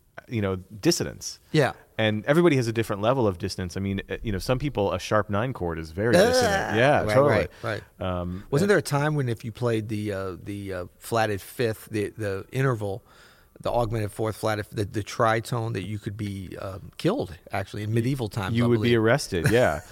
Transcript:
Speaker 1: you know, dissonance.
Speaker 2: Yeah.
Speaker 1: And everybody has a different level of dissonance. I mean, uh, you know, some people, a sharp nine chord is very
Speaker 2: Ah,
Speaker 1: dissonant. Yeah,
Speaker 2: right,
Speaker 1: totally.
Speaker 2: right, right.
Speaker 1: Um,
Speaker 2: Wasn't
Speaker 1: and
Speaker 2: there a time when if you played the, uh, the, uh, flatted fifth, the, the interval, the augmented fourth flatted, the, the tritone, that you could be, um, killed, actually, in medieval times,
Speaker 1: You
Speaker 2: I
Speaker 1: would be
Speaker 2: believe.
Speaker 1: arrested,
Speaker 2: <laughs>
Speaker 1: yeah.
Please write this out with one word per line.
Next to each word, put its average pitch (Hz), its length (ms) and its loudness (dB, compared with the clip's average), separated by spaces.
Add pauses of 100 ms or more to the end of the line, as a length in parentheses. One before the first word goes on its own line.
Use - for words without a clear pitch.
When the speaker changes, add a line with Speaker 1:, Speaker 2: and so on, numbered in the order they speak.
(260)
Speaker 1:
you 110 160 -2
know, 95 140 0
dissonance. 98 840 -2 (140)
Speaker 2:
Yeah. 139 220 2 (220)
Speaker 1:
And 107 280 0
everybody 160 320 6
has 123 100 2
a 117 60 0
different 107 300 -2
level 123 260 4
of 87 100 0
dissonance. 92 380 -6
I 95 40 -4
mean, 98 300 -2
uh, 95 100 -4
you 113 120 -4
know, 95 60 -2
some 127 200 0
people, 120 340 0
a 90 60 -2
sharp 107 320 0
nine 113 220 -2
chord 85 260 -4
is 80 140 -10
very 110 240 2
Speaker 2:
Ah, 185 100 8
Speaker 1:
dissonant. 220 500 2
Yeah, 120 280 4
Speaker 2:
right, - 100 0
Speaker 1:
totally. 139 160 6
Speaker 2:
right, 104 200 2 (120)
right. 110 200 -4 (180)
Speaker 1:
Um, 90 500 -4
Speaker 2:
Wasn't 143 140 2
Speaker 1:
and 202 60 2
Speaker 2:
there 196 80 4
a 139 40 2
time 147 320 -2
when 139 140 -2
if 113 160 -6
you 113 80 -8
played 113 360 -2
the, 104 240 -4
uh, 95 300 -6
the, 101 300 -8
uh, 90 120 -6 (140)
flatted 110 420 -2
fifth, - 520 -4
the, 107 240 0
the 98 340 -4
interval, 113 540 -2 (560)
the - 100 -4
augmented 110 400 0
fourth 110 240 -4
flatted, 107 380 -2
the, 110 140 -2
the 110 180 -6
tritone, 113 720 0
that 101 100 -4
you 104 160 -8
could 104 160 -8
be, 98 440 -8
um, 98 360 -12
killed, 156 400 -2 (160)
actually, 101 320 -4
in 107 100 -2
medieval 120 340 0
times, 98 280 -2
Speaker 1:
You 120 80 4
Speaker 2:
I - 20 4
Speaker 1:
would 120 160 6
be 120 60 4
Speaker 2:
believe. 120 100 6
Speaker 1:
arrested, 110 500 2
Speaker 2:
<laughs> 78 40 4
Speaker 1:
yeah. 101 400 4